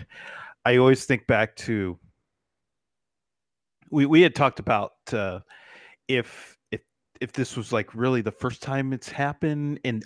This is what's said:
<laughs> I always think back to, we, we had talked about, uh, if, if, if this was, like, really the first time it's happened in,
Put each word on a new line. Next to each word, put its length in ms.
<laughs> 460
I 120
always 260
think 240
back 300
to, 420
we, 140
we 160
had 140
talked 240
about, 340
uh, 300
if, 500
if, 100
if 140
this 240
was, 160
like, 200
really 280
the 100
first 300
time 320
it's 160
happened 720
in, 220